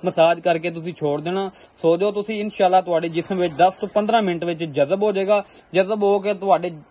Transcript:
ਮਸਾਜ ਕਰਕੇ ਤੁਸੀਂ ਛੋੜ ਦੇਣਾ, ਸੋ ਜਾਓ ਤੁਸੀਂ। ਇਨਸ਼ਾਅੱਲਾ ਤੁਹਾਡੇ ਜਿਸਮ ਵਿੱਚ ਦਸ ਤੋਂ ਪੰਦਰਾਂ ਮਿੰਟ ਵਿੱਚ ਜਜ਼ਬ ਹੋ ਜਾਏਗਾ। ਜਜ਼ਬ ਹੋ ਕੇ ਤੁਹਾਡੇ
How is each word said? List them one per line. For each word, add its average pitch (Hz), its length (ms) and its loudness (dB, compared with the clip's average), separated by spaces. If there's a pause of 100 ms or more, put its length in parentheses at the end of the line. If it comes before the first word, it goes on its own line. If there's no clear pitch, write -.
ਮਸਾਜ 165 360 2
ਕਰਕੇ 170 300 0
ਤੁਸੀਂ 165 240 -10
ਛੋੜ 147 260 -4
ਦੇਣਾ, 185 300 -4 (320)
ਸੋ 165 140 4
ਜਾਓ 202 160 0
ਤੁਸੀਂ। 208 280 -6
ਇਨਸ਼ਾਅੱਲਾ 190 400 2
ਤੁਹਾਡੇ 170 280 -2
ਜਿਸਮ 170 300 -4
ਵਿੱਚ 175 160 0
ਦਸ 180 260 4
ਤੋਂ 208 140 -6
ਪੰਦਰਾਂ 214 280 2
ਮਿੰਟ 170 220 -2
ਵਿੱਚ 170 200 -4
ਜਜ਼ਬ 151 380 0
ਹੋ 214 100 0
ਜਾਏਗਾ। 196 320 0 (300)
ਜਜ਼ਬ 196 280 0
ਹੋ 202 160 2
ਕੇ 202 160 -2
ਤੁਹਾਡੇ 180 360 0 (200)